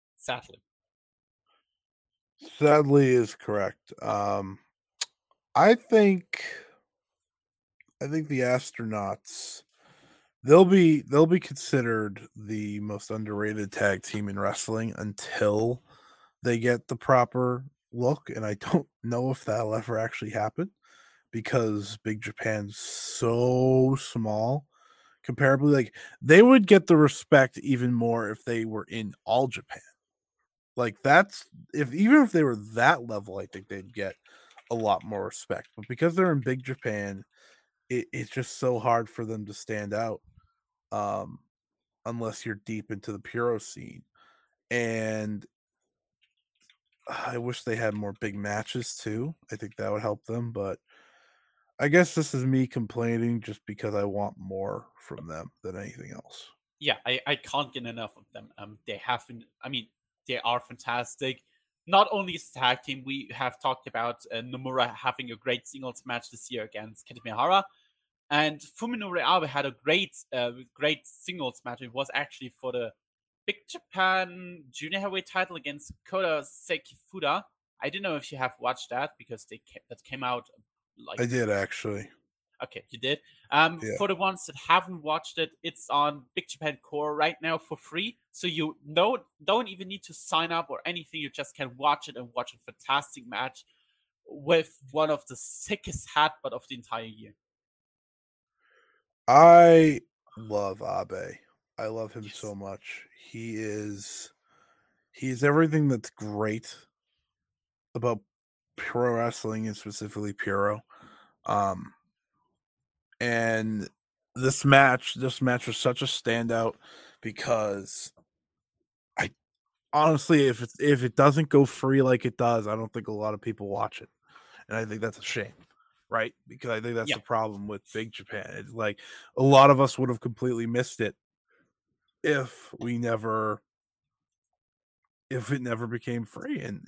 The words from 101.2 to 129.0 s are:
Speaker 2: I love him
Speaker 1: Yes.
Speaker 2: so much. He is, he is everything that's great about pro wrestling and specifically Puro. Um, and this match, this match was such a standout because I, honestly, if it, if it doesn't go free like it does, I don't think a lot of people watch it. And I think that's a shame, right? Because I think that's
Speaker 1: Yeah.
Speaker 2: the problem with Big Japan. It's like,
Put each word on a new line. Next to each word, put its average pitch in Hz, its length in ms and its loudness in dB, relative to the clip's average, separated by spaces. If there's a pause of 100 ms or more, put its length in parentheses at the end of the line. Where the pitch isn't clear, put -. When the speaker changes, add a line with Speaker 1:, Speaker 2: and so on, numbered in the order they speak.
Speaker 2:
I 113 80 -8
love 110 260 -8
him 113 120 -14
Speaker 1:
Yes. 107 160 -14
Speaker 2:
so 104 160 -10
much. 98 480 -14 (200)
He 113 340 -12
is, 104 720 -10 (800)
he - 180 -8
is 123 140 -2
everything 151 460 4
that's 117 200 -2
great 107 640 -6 (1200)
about 117 260 -2 (560)
pro 120 380 -2
wrestling 113 540 -4
and 107 100 -8
specifically 104 560 -10
Puro. 101 480 -2 (640)
Um, 98 480 -4 (1300)
and 113 720 -2 (460)
this 131 280 0
match, 139 520 6
this 127 260 -6
match 123 240 0
was 117 120 -6
such 123 260 -2
a - 20 -2
standout 117 680 -2 (460)
because 104 920 -4 (1040)
I, - 140 -4 (600)
honestly, 151 560 4
if 120 140 0
it, 120 180 -8
if 143 240 4
it 123 120 -2
doesn't 143 340 6
go 139 160 8
free 135 380 2
like 127 220 4
it 123 120 -4
does, 117 300 2
I 107 80 -4
don't 110 180 -8
think 113 140 -8
a 107 40 -8
lot 107 220 -4
of 104 80 -10
people 104 280 -8
watch 104 320 -6
it. - 80 -20 (600)
And 107 80 -4
I 113 80 -4
think 107 160 -8
that's 110 160 -6
a - 60 -18
shame, 113 300 -8 (560)
right? 113 260 -4 (120)
Because 120 220 -10
I 110 100 -2
think 117 140 -6
that's 113 160 -4
Speaker 1:
Yeah. 120 60 -2
Speaker 2:
the 107 80 -8
problem 110 440 -4
with 104 140 -10 (100)
Big 110 200 -8
Japan. 98 460 -12
It's 104 160 -14
like, 107 260 -4 (360)